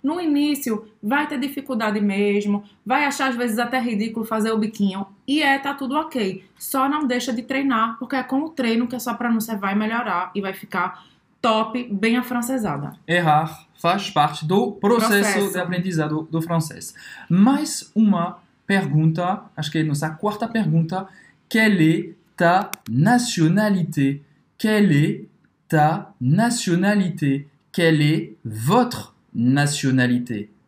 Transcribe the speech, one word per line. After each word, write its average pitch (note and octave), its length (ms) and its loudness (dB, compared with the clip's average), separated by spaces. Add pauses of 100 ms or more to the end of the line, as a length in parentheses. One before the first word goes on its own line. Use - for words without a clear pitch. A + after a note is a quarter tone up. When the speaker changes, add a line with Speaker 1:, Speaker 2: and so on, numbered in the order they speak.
Speaker 1:
No D#4 180 -2
início, C#4+ 640 -2 (160)
vai C#4+ 240 -2
ter D4 140 -6
dificuldade A#3 600 -4
mesmo, G3+ 640 0 (220)
vai C#4 220 0
achar C4+ 240 -2
às A#3+ 40 -4
vezes A#3 240 -2
até B3 220 -2
ridículo A3+ 460 -4
fazer A3 260 -2
o A3 60 0
biquinho. G3 460 -2 (220)
E D4 160 0
é, C#4 160 2
tá C#4 160 -6
tudo C4+ 220 -6
ok. A#3 480 -4 (140)
Só C4+ 300 -2
não D4+ 180 -2
deixa B3 260 -2
de A#3+ 100 -4
treinar, B3 560 0
porque B3+ 160 -8
é B3+ 80 -2
com C4+ 200 -2
o D#4+ 80 -6
treino A#3 360 0
que B3 80 -8
a A#3 60 -8
sua A#3 140 -6
pronúncia A3+ 420 -2
vai G3 180 -4
melhorar G#3+ 600 -2
e G3+ 60 -4
vai F#3+ 120 -6
ficar F#3 500 -6 (380)
top, A3+ 520 0
bem A3 240 0
afrancesada. A#3+ 760 -4 (160)
Speaker 2:
Errar D#3+ 580 2 (140)
faz F#3+ 300 0
parte D3 340 0
do G3+ 280 2
processo A3+ 360 2 (240)
Speaker 1:
Processo. G3+ 220 0
Speaker 2:
de F#3 40 -2
aprendizado E3+ 720 -2
do E3 120 -2
francês. - 520 -4 (340)
Mais C4 680 2
uma F#3 440 2 (260)
pergunta, D#3+ 800 2 (140)
acho D#3 160 -8
que E3 60 0
é D#3 40 2
nossa D#3 280 -2
quarta G#3 360 -4
pergunta. F#3 640 0 (400)
Quelle G#3+ 340 4
est E3 340 2 (200)
ta F3+ 340 2 (180)
nationalité? E3+ 1300 2 (340)
Quelle G#3 360 4
est D#3+ 360 2 (400)
ta D#3+ 520 2
nationalité? F3+ 1300 0 (240)
Quelle D#3+ 300 4
est D#3 420 0
votre A#2+ 720 -2 (220)
nationalité. B2 1120 0 (180)